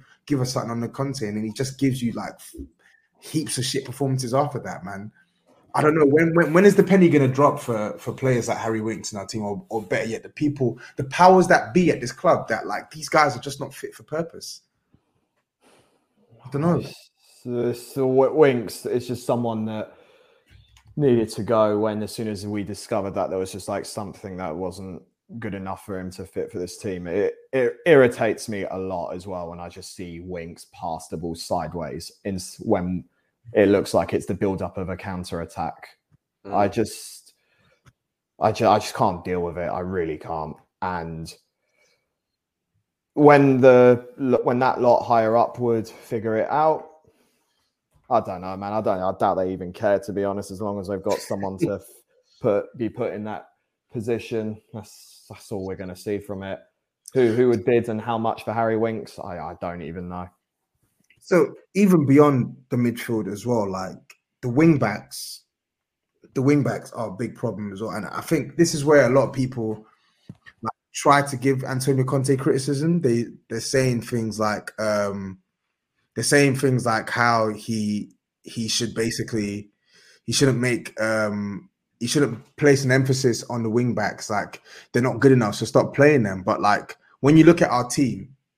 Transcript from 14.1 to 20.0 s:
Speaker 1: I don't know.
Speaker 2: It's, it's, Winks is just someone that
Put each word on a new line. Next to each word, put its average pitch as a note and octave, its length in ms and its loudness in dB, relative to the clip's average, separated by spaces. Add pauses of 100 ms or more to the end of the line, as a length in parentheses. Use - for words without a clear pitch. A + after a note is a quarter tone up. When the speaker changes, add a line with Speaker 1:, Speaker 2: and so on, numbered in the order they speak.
Speaker 1:
I B2+ 60 -20
don't C#3+ 120 -6
know. E3 180 2
Speaker 2:
It's, - 300 -14 (360)
it's, A#2+ 520 -4
Winks C3 880 2
is A#2+ 220 -4
just B2 180 -8
someone A#2 400 -2
that G#2+ 260 -8 (1080)